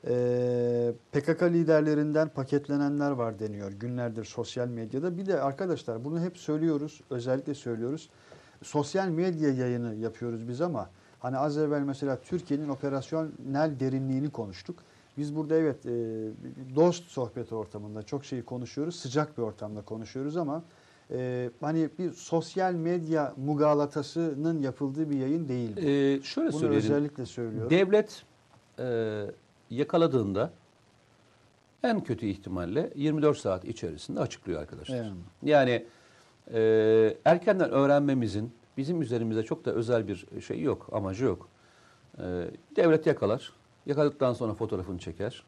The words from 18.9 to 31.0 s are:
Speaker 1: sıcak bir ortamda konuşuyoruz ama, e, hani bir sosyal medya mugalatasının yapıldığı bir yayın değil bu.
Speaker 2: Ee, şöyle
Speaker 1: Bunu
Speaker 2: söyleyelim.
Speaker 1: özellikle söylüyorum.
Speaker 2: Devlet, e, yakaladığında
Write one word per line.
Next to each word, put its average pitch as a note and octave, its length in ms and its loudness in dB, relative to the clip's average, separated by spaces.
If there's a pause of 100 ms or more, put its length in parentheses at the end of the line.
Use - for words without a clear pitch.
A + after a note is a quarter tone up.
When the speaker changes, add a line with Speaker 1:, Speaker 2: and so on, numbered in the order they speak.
Speaker 1:
sıcak D3 420 -2
bir A#2+ 60 -2
ortamda G#2+ 380 -6
konuşuyoruz C3 560 -8
ama, D#3+ 260 -4 (480)
e, B2+ 380 -4 (120)
hani D#3 280 0 (100)
bir F3 140 -2
sosyal F3+ 600 0
medya D#3+ 640 0
mugalatasının D3 1200 2
yapıldığı C#3 480 -2
bir C#3+ 100 0
yayın C#3+ 280 0
değil A#2+ 300 -2
bu. - 20 -6
Speaker 2:
Ee, C#3 440 4
şöyle D#4+ 280 0
Speaker 1:
Bunu D3+ 80 -2
Speaker 2:
söyleyelim. G#2+ 320 4
Speaker 1:
özellikle C#3+ 340 0
söylüyorum. A2+ 440 -6
Speaker 2:
Devlet, G3 540 4 (560)
e, A2+ 440 -2 (460)
yakaladığında C3 840 2 (1300)